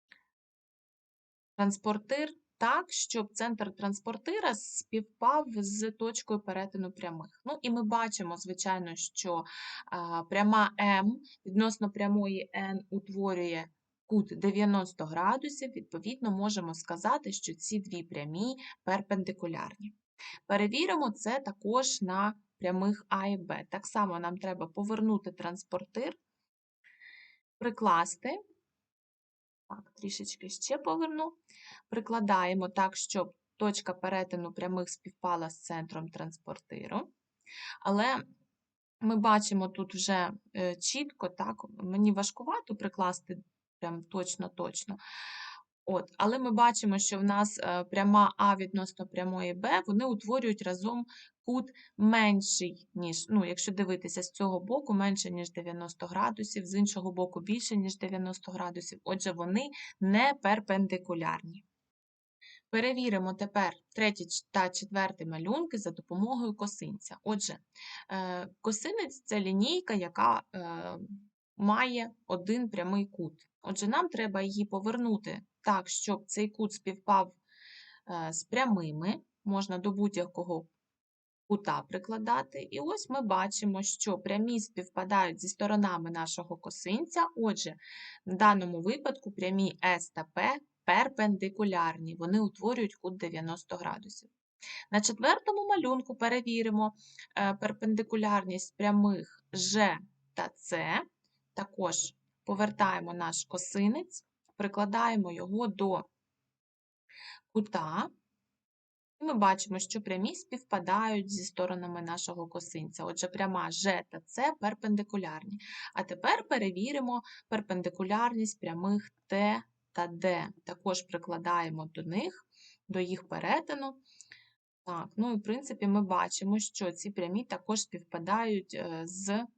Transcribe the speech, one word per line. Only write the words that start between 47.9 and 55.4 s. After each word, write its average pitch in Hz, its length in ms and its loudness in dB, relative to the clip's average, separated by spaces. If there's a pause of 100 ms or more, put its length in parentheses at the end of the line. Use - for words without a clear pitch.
А 202 200 6
відносно 190 500 -4
прямої 180 480 -2
Б, 254 320 2
вони 214 180 4
утворюють 220 580 0
разом 202 440 -2 (380)
кут 247 260 0 (260)
менший, 202 1000 4
ніж, 170 340 -4
ну, 208 160 6
якщо 180 280 -2
дивитися 185 500 -2
з - 80 -8
цього 190 300 0
боку, 233 340 0
менше, 196 360 2
ніж 175 220 -6